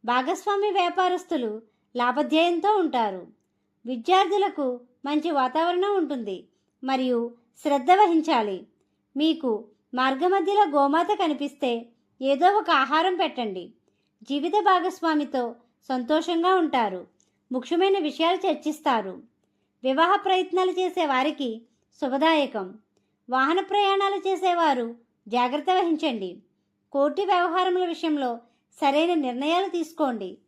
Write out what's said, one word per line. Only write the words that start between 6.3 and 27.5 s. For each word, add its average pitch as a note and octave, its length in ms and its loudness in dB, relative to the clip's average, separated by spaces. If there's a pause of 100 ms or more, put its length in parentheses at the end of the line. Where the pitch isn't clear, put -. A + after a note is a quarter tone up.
మరియు B3+ 360 0 (420)
శ్రద్ధ C#4 300 2
వహించాలి. D#4 680 4 (560)
మీకు D4 360 0 (460)
మార్గమధ్యలో F4+ 680 2 (120)
గోమాత D4+ 440 2
కనిపిస్తే C#4+ 500 -2 (520)
ఏదో C4+ 260 2 (120)
ఒక - 100 -4 (120)
ఆహారం D#4+ 400 2
పెట్టండి. A3 420 -4 (680)
జీవిత D4 260 -2 (140)
భాగస్వామితో D#4+ 760 0 (460)
సంతోషంగా D#4 640 0 (100)
ఉంటారు. A3 380 0 (520)
ముఖ్యమైన F4 460 0 (100)
విషయాలు E4 380 0
చర్చిస్తారు. C#4+ 680 -2 (680)
వివాహ D4 280 2 (140)
ప్రయత్నాలు F#4 540 0
చేసే F4+ 260 -2
వారికి C#4 440 -2 (500)
శుభదాయకం. C4+ 680 0 (640)
వాహన C4+ 300 2 (120)
ప్రయాణాలు G4 560 2
చేసేవారు E4+ 600 0 (400)
జాగ్రత్త B3 420 -2 (100)
వహించండి. D4 520 -2 (600)
కోర్టు C#4+ 380 0
వ్యవహారముల F4+ 600 2